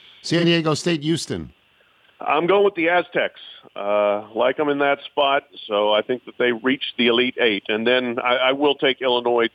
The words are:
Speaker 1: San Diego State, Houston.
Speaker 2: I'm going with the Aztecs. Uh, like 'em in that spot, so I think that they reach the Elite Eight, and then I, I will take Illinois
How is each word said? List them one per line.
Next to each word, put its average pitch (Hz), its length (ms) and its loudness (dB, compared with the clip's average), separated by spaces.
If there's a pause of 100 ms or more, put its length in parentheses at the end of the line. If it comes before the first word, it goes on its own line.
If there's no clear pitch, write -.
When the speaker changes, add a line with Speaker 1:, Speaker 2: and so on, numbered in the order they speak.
(220)
Speaker 1:
San 165 240 0
Diego 165 280 2
State, 160 300 -2
Houston. 127 480 -4 (720)
Speaker 2:
I'm 160 260 0
going 202 180 4
with 196 100 0
the 165 140 -2
Aztecs. 170 500 -2 (360)
Uh, 104 580 0
like 120 260 0
'em 151 100 -2
in 143 100 0
that 143 240 0
spot, 139 400 0 (240)
so 104 260 2
I 107 80 2
think 127 240 -6
that 117 120 -20
they 123 140 2
reach 127 460 -4
the 120 100 2
Elite 123 320 0
Eight, 107 300 0
and 110 160 -2
then 123 340 0
I, 123 180 0
I 127 160 2
will 139 220 0
take 135 260 -2
Illinois 120 540 0